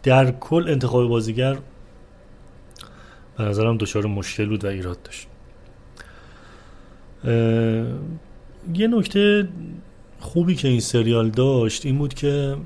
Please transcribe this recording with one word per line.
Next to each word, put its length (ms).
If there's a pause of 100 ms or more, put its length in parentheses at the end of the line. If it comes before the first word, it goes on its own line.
در 280
کل 380
انتخاب 400
بازیگر 480 (1800)
به 60
نظرم 320
دچار 300
مشکل 400
بود 180
و 40
ایراد 340
داشت. 260 (2000)
اه، 60 (1400)
یه 140
نکته 600 (760)
خوبی 280
که 140
این 120
سریال 500
داشت 560
این 120
بود 160
که 520